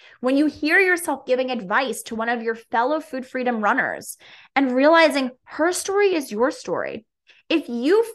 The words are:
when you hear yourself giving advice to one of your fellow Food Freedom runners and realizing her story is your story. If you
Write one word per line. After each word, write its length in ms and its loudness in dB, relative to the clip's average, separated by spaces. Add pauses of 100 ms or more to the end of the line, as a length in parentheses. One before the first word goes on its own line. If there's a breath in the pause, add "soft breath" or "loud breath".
(200 soft breath)
when 180 0
you 80 4
hear 340 0
yourself 460 0
giving 240 0
advice 540 -4
to 120 -10
one 140 -4
of 140 -4
your 100 -2
fellow 460 -2
Food 260 -10
Freedom 380 -4
runners 540 -2 (380 loud breath)
and 200 0
realizing 560 4 (140)
her 260 0
story 420 0
is 180 -4
your 200 0
story. 540 -6 (440 soft breath)
If 180 0
you 360 2 (120)